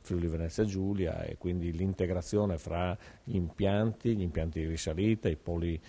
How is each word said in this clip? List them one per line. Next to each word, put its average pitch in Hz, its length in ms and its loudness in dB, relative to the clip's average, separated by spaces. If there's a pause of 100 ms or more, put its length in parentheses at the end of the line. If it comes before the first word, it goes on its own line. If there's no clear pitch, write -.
Friuli 85 260 0
Venezia 82 380 0
Giulia 95 560 -2
e 78 160 -8
quindi 87 340 -2
l'integrazione 92 880 0
fra 87 400 -2 (260)
gli - 140 -2
impianti, 104 800 2
gli 101 40 0
impianti 80 380 0
di 78 60 0
risalita, 85 640 2
i 80 80 0
poli, 85 520 -2